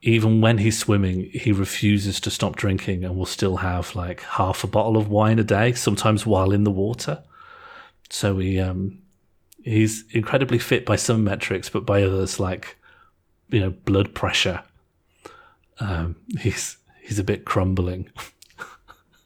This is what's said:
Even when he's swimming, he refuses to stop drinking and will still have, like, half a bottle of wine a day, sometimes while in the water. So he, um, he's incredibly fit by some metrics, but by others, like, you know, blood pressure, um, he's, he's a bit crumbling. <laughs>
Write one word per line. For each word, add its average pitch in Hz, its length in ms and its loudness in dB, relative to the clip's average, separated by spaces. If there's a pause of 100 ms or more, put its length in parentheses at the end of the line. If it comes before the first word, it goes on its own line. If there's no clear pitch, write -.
Even 110 400 4
when 113 160 6
he's 107 220 2
swimming, 95 520 0
he - 200 -2
refuses 101 680 0
to - 100 -6
stop - 240 -2
drinking 95 500 -2
and 90 100 -6
will 92 120 -4
still 95 300 -2
have, 90 380 -4
like, 90 260 -8
half - 420 -2
a - 40 -4
bottle 107 300 2
of 107 120 0
wine 107 280 4
a 110 60 2
day, 110 300 2
sometimes 107 520 0
while 95 260 2
in 101 120 4
the 104 80 2
water. 110 520 -4 (880)
So 98 300 -2
he, 95 200 0
um, 92 440 -4 (600)
he's 110 460 0
incredibly 123 480 0
fit - 300 0
by 107 80 2
some 113 280 2
metrics, 98 460 -2
but 110 160 -4
by 101 160 4
others, 95 380 0
like, 92 380 -6 (720)
you 117 100 2
know, 95 100 0
blood 98 460 0
pressure, - 480 -2 (1160)
um, 85 360 -4 (240)
he's, - 380 -4 (240)
he's 104 180 -6
a 98 40 0
bit 101 220 -2
crumbling. 92 680 -2
<laughs> - 40 -20 (1080)